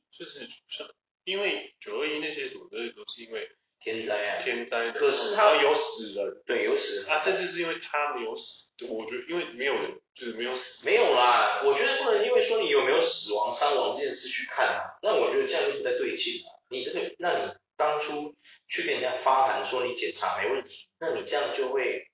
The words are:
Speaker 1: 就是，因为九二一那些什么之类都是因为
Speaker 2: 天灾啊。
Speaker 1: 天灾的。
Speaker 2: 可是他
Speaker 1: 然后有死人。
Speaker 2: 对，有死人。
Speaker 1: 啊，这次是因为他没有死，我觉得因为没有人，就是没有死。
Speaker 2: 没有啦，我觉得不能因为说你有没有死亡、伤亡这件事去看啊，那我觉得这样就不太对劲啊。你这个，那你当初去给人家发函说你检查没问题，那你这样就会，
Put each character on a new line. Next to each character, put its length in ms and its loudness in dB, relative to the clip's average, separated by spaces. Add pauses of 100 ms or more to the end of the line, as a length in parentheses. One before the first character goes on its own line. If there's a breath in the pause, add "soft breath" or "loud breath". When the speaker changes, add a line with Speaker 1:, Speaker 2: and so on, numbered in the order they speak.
(120)
Speaker 1:
就 140 -16
是， 220 -14 (760)
因 160 -6
为 400 -4
九 220 -6
二 60 -2
一 120 -4
那 120 -6
些 160 -8
什 80 -12
么 140 -18
之 60 -16
类 160 -8
都 160 -20
是 160 -12
因 80 -16
为 180 -8 (300)
Speaker 2:
天 240 -6
灾 240 -2
啊。 160 -4
Speaker 1:
天 240 -4
灾 180 -2
的。 60 -4
Speaker 2:
可 200 2
是 240 2
他 160 8
Speaker 1:
然 60 6
后 60 4
有 100 6
死 400 -2
人。 320 -4
Speaker 2:
对， 200 0
有 100 2
死 260 0
人。 80 -10
Speaker 1:
啊， 140 2
这 80 2
次 160 0
是 140 -4
因 80 -2
为 100 -4
他 340 -2
没 100 -6
有 120 -6
死， 360 -12 (160)
我 180 -6
觉 120 -8
得 120 -8
因 80 -4
为 160 -4
没 120 -6
有 80 2
人， 260 -4 (140)
就 140 -12
是 60 -8
没 100 -6
有 120 -4
死。 300 -8
Speaker 2:
没 80 4
有 220 6
啦， 500 6
我 80 8
觉 100 4
得 200 0
不 80 2
能 120 4
因 80 2
为 100 6
说 200 2
你 80 0
有 160 4
没 60 4
有 100 4
死 320 2
亡、 180 0
伤 240 2
亡 220 0
这 80 -2
件 80 -2
事 140 -8
去 200 -4
看 200 0
啊， 340 -4
那 140 2
我 160 4
觉 100 2
得 60 0
这 80 -2
样 100 2
就 140 -2
不 40 -6
太 140 0
对 180 -2
劲 300 -4
啊。 40 -20 (200)
你 140 -6
这 100 -6
个， 60 -2 (200)
那 180 0
你 140 -4 (240)
当 240 0
初 360 -6 (320 loud breath)
去 160 -4
给 100 0
人 80 -2
家 100 -2
发 360 4
函 180 0
说 200 -2
你 80 -4
检 220 -4
查 260 -2
没 80 0
问 140 0
题， 240 -20 (120)
那 120 -4
你 140 -4
这 100 -4
样 180 -2
就 160 -2
会， 440 -2